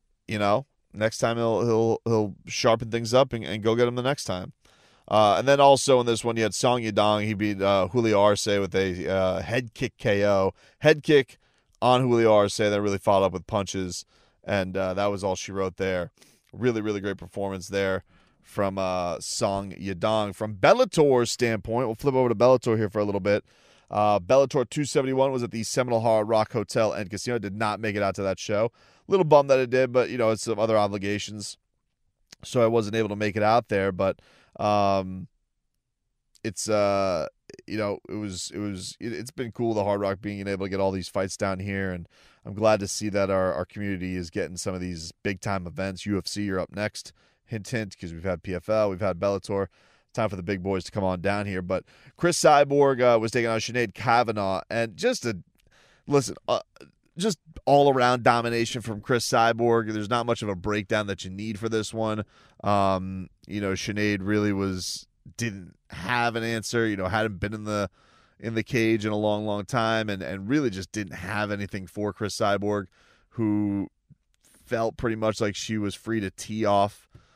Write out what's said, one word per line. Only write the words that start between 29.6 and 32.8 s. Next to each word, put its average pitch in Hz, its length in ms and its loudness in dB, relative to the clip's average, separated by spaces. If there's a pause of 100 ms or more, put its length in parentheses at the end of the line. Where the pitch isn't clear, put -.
did, 127 240 2
but, 123 160 2
you 120 80 -6
know, 113 140 2
it's 110 140 -2
some 107 160 -2
other 110 180 2
obligations. 104 800 -4 (840)
So 123 180 0
I 113 60 6
wasn't 113 280 0